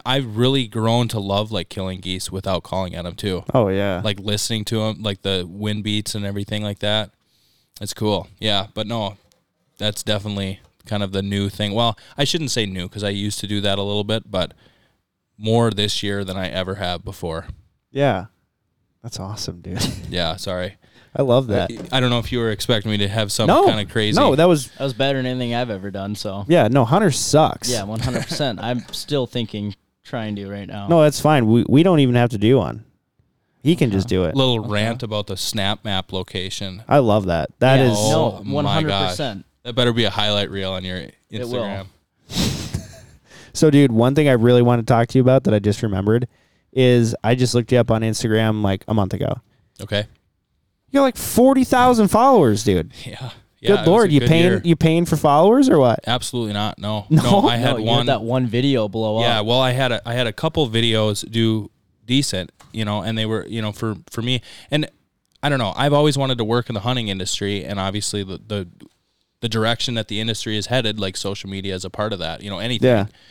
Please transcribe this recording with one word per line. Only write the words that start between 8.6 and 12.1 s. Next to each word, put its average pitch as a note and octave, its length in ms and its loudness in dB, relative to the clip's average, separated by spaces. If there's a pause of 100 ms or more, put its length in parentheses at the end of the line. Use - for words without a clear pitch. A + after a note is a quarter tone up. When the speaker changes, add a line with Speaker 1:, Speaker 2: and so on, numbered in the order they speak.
Speaker 1:
but G#2+ 120 -6
no, G2+ 300 -6 (600)
that's G#2 240 -6
definitely G2+ 580 -6 (260)
kind G#2 160 -4
of F#2+ 100 -6
the G2 100 -2
new G2 260 -2
thing. G#2 240 -4
Well, A#2 240 0 (220)